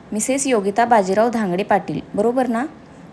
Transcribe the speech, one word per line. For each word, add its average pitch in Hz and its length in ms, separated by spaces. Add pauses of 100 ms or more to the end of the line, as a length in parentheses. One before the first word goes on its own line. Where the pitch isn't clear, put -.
(120)
"मिसेस 262 340
योगिता 214 380
बाजीराव 214 460
धांगडे 208 320
पाटील, 185 380 (140)
बरोबर 240 320
ना?" 240 200 (460)